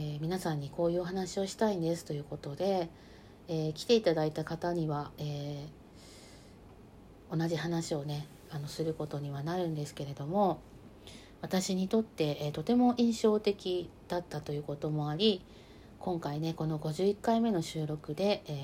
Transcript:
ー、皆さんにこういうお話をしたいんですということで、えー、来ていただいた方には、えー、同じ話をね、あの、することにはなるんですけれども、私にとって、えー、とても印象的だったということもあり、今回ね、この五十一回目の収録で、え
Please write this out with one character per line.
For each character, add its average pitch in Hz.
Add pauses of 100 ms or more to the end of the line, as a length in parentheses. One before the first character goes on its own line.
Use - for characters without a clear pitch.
(180)
ー、 147
皆 175
さ 170
ん 147
に 143
こ 170
う 170
い 175
う 180
お -
話 185
を 196
し 190
た 220
い 202
ん 175
で 165
す 170
と -
い 143
う 143
こ 147
と 143
で、 180 (640)
え 156
ー、 -
来 -
て 240
い 226
た 180
だ 156
い 156
た 156
方 175
に 170
は、 147
え 147 (1600)
ー、 165
同 160
じ 170
話 165
を 143
ね、 147 (200)
あ 156
の、 143
す -
る 160
こ 156
と 147
に 143
は 139
な 170
る 180
ん 160
で 147
す 143
け 147
れ 139
ど 139
も、 185 (800)
私 190
に 190
と 226
っ 220
て、 151
え 151
ー、 147
と 156
て 240
も 247
印 233
象 214
的 185 (180)
だ 175
っ 175
た 156
と 151
い 147
う 147
こ 147
と 160
も 151
あ 151
り、 202 (540)
今 180
回 147
ね、 160
こ 160
の 156
五 156
十 180
一 202
回 226
目 233
の 170
収 160
録 151
で、 190
え - (120)